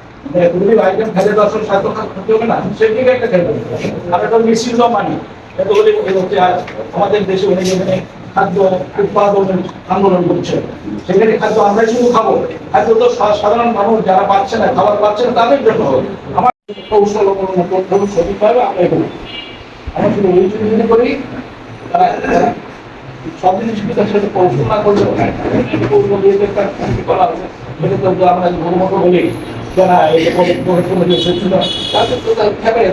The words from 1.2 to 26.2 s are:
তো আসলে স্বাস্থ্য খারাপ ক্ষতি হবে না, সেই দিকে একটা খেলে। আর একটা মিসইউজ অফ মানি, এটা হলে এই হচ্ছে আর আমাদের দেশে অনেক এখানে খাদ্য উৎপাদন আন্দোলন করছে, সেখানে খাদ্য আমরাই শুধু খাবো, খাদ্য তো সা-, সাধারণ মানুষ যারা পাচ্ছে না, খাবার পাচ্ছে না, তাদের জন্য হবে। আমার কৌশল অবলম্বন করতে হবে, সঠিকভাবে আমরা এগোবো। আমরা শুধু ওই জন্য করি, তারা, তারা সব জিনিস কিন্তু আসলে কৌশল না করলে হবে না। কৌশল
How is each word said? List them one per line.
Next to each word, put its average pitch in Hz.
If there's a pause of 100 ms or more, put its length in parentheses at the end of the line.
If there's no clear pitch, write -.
তো 208
আসলে 208
স্বাস্থ্য 196
খারাপ 220
ক্ষতি 196
হবে 220
না, 240 (180)
সেই 220
দিকে 254
একটা -
খেলে। 180 (680)
আর 220
একটা 226
মিসইউজ 226
অফ 233
মানি, 180 (420)
এটা 196
হলে 214
এই 190
হচ্ছে 185
আর 180 (320)
আমাদের 196
দেশে 185
অনেক 185
এখানে 185 (340)
খাদ্য - (380)
উৎপাদন 202 (420)
আন্দোলন 185
করছে, - (460)
সেখানে 214
খাদ্য 214
আমরাই 208
শুধু 240
খাবো, - (260)
খাদ্য 220
তো 240
সা-, 160
সাধারণ 233
মানুষ 208
যারা 190
পাচ্ছে 196
না, 208
খাবার 208
পাচ্ছে 208
না, 240
তাদের 240
জন্য 220
হবে। 262 (280)
আমার 220 (400)
কৌশল 208
অবলম্বন 190
করতে 185
হবে, 202
সঠিকভাবে 208
আমরা -
এগোবো। - (920)
আমরা 202
শুধু 196
ওই 180 (200)
জন্য 226
করি, 262 (680)
তারা, -
তারা - (920)
সব 185
জিনিস 226
কিন্তু -
আসলে 202 (140)
কৌশল 180
না 208
করলে 202
হবে -
না। - (580)
কৌশল 202